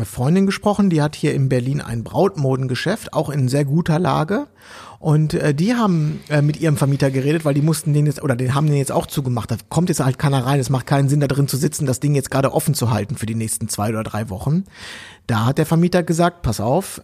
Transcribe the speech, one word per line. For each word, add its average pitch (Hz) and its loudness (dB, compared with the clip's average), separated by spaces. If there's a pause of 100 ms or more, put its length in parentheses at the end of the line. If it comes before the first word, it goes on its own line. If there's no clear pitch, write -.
Freundin 165 2
gesprochen, 196 2
die 156 2
hat 147 -2
hier 147 0
in 135 0
Berlin 131 0
ein 117 -6
Brautmodengeschäft, 135 -2
auch 151 -2
in 139 0
sehr 143 2
guter 156 2
Lage. 165 0 (500)
Und, 156 2
äh, 151 0
die 190 0
haben, 165 2
äh, 147 2
mit 151 0
ihrem 156 2
Vermieter 139 2
geredet, 147 0
weil 139 2
die 143 2
mussten 156 0
den 147 4
jetzt, 147 -2
oder 135 0
den 127 -2
haben 151 2
den 147 4
jetzt 135 0
auch 143 0
zugemacht. 123 -4
Da 110 -2 (140)
kommt 175 2
jetzt 151 0
halt 131 0
keiner 139 0
rein. 139 2
Es 117 -2
macht 135 -2
keinen 139 2
Sinn, 147 2
da 143 2
drin 139 0
zu - -4
sitzen, 147 -2
das 127 -2
Ding 147 0
jetzt 135 -2
gerade 135 0
offen 151 0
zu 120 0
halten 104 -2
für - -10
die 110 -4
nächsten 110 -4
zwei 107 -2
oder 110 -2
drei 107 -6
Wochen. 143 -2 (600)
Da 113 0
hat 131 2
der 160 2
Vermieter 170 2
gesagt: 170 0
Pass 117 -2
auf, 143 -2